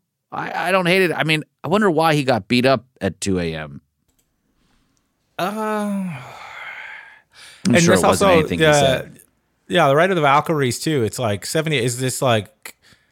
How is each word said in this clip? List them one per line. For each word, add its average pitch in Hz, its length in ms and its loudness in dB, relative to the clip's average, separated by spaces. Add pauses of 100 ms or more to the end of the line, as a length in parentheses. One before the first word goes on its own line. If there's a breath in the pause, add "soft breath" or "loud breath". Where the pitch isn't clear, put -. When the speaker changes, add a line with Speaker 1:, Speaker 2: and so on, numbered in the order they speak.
(320)
Speaker 1:
I, 165 380 -6
I - 20 -2
don't 185 160 0
hate 190 160 2
it. 160 80 0
I 147 140 -4
mean, 156 180 0 (200)
I 143 40 -8
wonder 196 240 2
why 160 240 2
he 147 80 0
got 127 240 0
beat 123 180 2
up 131 200 2 (140)
at 95 220 -6
two 95 160 -2
A 85 160 -4
M. 76 280 -12 (1600)
Speaker 2:
Uh, 202 800 -4 (1500 loud breath)
Speaker 1:
I'm 123 60 2
Speaker 2:
and - 60 4
Speaker 1:
sure 170 140 4
it - 40 4
Speaker 2:
this - 60 0
Speaker 1:
wasn't 196 260 2
Speaker 2:
also, 170 100 4
Speaker 1:
anything - 200 -2
he 160 60 2
Speaker 2:
yeah, 151 60 6
Speaker 1:
said. 139 480 0 (480)
Speaker 2:
yeah, 175 200 2
the 139 80 4
Ride 180 160 4
of 185 40 -2
the 160 60 0
Valkyries 143 560 2
too. 151 260 -2
It's 104 140 -4
like 104 300 -4
seventy. 156 300 -2
Is 120 220 -2
this, 131 220 -4
like, 113 560 -2 (340 soft breath)